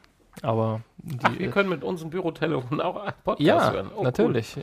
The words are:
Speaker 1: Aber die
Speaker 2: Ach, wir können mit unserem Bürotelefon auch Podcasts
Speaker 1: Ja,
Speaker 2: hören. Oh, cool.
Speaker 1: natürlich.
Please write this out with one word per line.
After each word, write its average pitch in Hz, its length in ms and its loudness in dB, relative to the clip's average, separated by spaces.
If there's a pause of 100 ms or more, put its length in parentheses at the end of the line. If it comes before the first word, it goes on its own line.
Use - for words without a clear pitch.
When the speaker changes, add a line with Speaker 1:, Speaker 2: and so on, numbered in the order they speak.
(420)
Speaker 1:
Aber 113 400 0 (160)
die - 240 -8
Speaker 2:
Ach, - 160 2
wir 185 140 -2
können 196 180 2
mit 156 140 -4
unserem 165 260 -4
Bürotelefon 156 720 -2
auch 175 140 -2 (280)
Podcasts - 220 0
Speaker 1:
Ja, 269 260 6
Speaker 2:
hören. 98 220 -2
Oh, 214 60 -14
cool. 196 60 -2
Speaker 1:
natürlich. 131 580 2